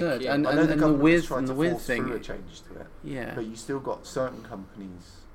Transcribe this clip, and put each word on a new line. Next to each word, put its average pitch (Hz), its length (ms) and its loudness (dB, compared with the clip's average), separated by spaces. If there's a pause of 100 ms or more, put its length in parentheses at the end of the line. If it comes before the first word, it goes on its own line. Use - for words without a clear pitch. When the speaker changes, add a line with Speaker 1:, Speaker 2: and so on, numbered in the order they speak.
Speaker 1:
absurd. 139 200 0
Speaker 2:
yeah. 139 120 0
Speaker 1:
And, 143 140 4
Speaker 3:
I - 40 2
Speaker 1:
and, 143 80 4
Speaker 3:
know 160 60 8
the 156 80 4
Speaker 1:
and 151 80 4
the - 40 -
Speaker 3:
government 147 140 6
has 143 40 6
Speaker 1:
weird, 165 220 8
Speaker 3:
tried 135 140 -2
Speaker 1:
and 131 80 0
the 131 60 -2
Speaker 3:
to 135 60 -2
Speaker 1:
weird 170 140 4
Speaker 3:
force - 120 -6
Speaker 1:
thing 123 200 0
Speaker 3:
through 123 100 -4
a 104 40 -4
change - 440 -12
to - 180 -16
it, - 60 -14 (160)
Speaker 1:
Yeah. 135 320 -8
Speaker 3:
but 120 100 -4
you 110 100 -10
still 139 240 -6
got 120 280 -6
certain 127 360 -4
companies 95 680 -14 (220)